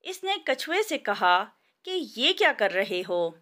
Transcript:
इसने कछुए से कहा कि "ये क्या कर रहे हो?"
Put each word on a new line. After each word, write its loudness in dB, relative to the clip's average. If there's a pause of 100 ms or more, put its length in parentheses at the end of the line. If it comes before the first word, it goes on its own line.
इसने -4 (100)
कछुए 0
से -4
कहा 2 (420)
कि -10
"ये -2
क्या 2
कर 0
रहे -2
हो?" -4